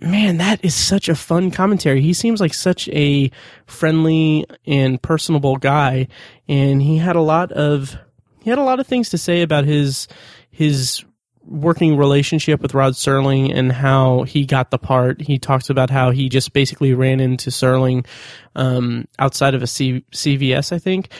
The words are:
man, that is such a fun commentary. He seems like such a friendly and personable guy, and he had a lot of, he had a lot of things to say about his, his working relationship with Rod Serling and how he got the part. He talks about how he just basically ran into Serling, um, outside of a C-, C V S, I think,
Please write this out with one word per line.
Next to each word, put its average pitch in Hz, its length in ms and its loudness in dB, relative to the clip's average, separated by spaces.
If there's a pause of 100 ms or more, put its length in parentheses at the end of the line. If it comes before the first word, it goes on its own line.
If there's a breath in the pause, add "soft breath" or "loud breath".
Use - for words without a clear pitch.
man, 190 380 0
that 196 260 0
is 165 100 0
such - 340 -2
a 165 60 2
fun 170 380 -2
commentary. 180 480 0
He 156 120 2
seems 226 280 -2
like 165 120 0
such - 360 -4
a 143 420 0 (360 loud breath)
friendly 160 800 0 (220)
and 135 340 0
personable 143 580 -2
guy, 135 500 0 (400 loud breath)
and 139 340 2
he 156 160 2
had 175 160 0
a 170 60 2
lot 160 320 0
of, 147 440 -2 (460)
he 220 80 -4
had 254 80 0
a 285 60 0
lot 254 160 0
of 262 80 -6
things 247 220 -2
to 175 80 -2
say 175 240 0
about 151 220 0
his, 143 440 0 (420 loud breath)
his 139 540 -2 (400)
working 160 520 2
relationship 143 640 2
with 135 140 -4
Rod 135 200 2
Serling 135 640 0
and 131 140 2
how 131 540 2
he 139 200 -2
got 131 280 0
the 127 60 0
part. 127 420 0
He 143 180 -2
talks 131 320 -2
about 131 180 2
how 127 220 2
he 131 180 0
just 127 240 -2
basically 139 400 0
ran 131 280 0
into 127 300 -2
Serling, 127 560 0 (500 loud breath)
um, 123 500 -2 (140)
outside 139 340 0
of 131 80 -4
a 123 60 -6
C-, 127 440 -4
C 143 220 -2
V 135 180 0
S, 139 200 -2
I 175 60 -4
think, 185 420 -4